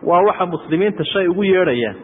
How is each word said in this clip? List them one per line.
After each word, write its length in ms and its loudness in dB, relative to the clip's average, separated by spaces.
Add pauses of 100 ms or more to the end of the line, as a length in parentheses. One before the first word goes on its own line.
waa 180 4
waxa 240 2
muslimiinta 580 -2
shay 240 -2
ugu 160 0
yeedhaya 500 2 (100)